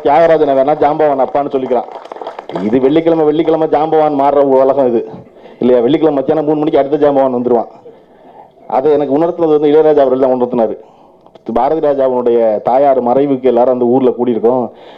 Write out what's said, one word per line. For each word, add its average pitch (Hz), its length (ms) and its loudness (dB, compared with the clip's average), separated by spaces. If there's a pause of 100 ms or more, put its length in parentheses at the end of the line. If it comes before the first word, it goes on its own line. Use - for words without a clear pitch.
தியாகராஜனை 156 520 2
வேணா 135 200 2
ஜாம்பவான் 147 520 0
அப்பான்னு 143 240 -4
சொல்லிக்கிறான். - 1120 -6
இது 120 160 0
வெள்ளிக்கிழமை, 160 440 2
வெள்ளிக்கிழமை 156 440 0
ஜாம்பவான் 151 520 0
மாறுற 143 160 2
ஒரு 143 120 2
உலகம் 135 380 2
இது 113 220 -2 (500)
இல்லையா? 123 240 2
வெள்ளிக்கிழமை 147 300 2
மத்தியானம் 147 320 -2
மூணு 156 140 -2
மணிக்கு 151 200 0
அடுத்த 139 180 0
ஜாம்பவான் 139 380 2
வந்துருவான். 120 320 0 (1000)
அதை 131 260 0
எனக்கு 143 260 -2
உணர்த்துனது 165 400 0
வந்து 147 100 0
இளையராஜா 151 280 4
அவர்கள் 131 220 2
தான் 127 240 0
உணர்த்தினாரு. 120 340 -2 (800)
பாரதி 147 320 -2
ராஜாவினுடைய 123 760 0
தாயார் 131 400 2
மறைவுக்கு 131 400 0
எல்லாரும் 123 300 2
அந்த 123 120 -2
ஊர்ல 123 260 2
கூடியிருக்கோம். 117 600 0 (280)